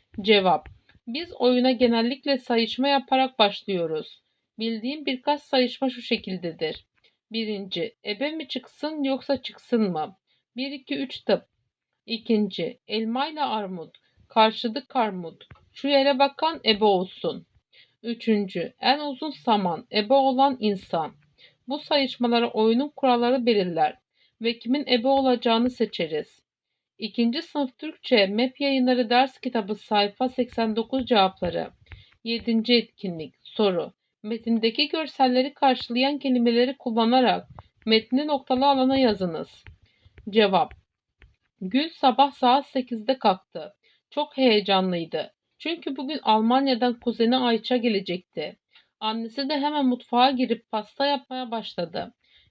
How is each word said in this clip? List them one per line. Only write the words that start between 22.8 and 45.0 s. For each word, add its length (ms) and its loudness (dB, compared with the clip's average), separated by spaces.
kuralları 580 2
belirler 520 0
ve 160 -2
kimin 280 -2
ebe 220 0
olacağını 640 2
seçeriz. 760 -6
İkinci 440 -2
sınıf 360 -6
Türkçe 480 0
mep 340 -2
yayınları 500 0
ders 280 2
kitabı 360 -6
sayfa 540 -2
seksen 480 -4
dokuz 300 -4
cevapları. 640 0
Yedinci 500 0
etkinlik. 680 -4
Soru. 500 -2
Metindeki 680 -2
görselleri 640 0
karşılayan 640 0
kelimeleri 580 2
kullanarak 720 2
metni 400 2
noktalı 400 0
alana 320 4
yazınız. 680 -2
Cevap. 440 2
Gül 280 -2
sabah 420 2
saat 360 2
sekizde 520 -4
kalktı. 560 -4
Çok 260 -6
heyecanlıydı. 960 0